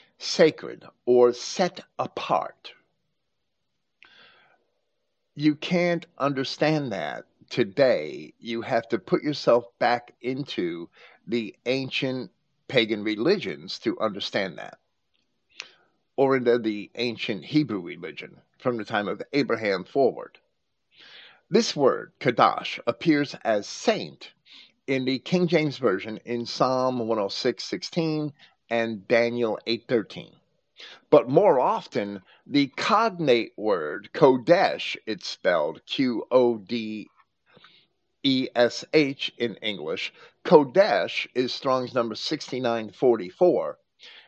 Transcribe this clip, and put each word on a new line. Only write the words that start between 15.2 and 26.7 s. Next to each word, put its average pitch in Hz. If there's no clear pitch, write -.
or 135
into 120
the 107
ancient 113
Hebrew 123
religion -
from 123
the 107
time 104
of 101
Abraham 107
forward. -
This 220
word, 135
kadash, -
appears 147
as 107
saint -
in 131
the 131
King 180
James 151
Version 107
in 120
Psalm 127